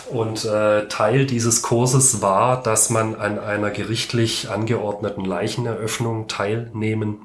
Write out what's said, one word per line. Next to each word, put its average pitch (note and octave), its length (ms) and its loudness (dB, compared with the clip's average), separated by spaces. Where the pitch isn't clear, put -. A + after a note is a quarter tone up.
Und, A2 340 -2
äh, G#2+ 440 2
Teil C3 380 2
dieses A#2 360 0
Kurses B2 600 4
war, A2 380 4
dass A2 300 2
man A2 240 2
an G#2 240 -4
einer G#2 320 -2
gerichtlich A2+ 800 -2
angeordneten G#2 760 -2
Leicheneröffnung A2 1040 -4
teilnehmen A2 1000 -2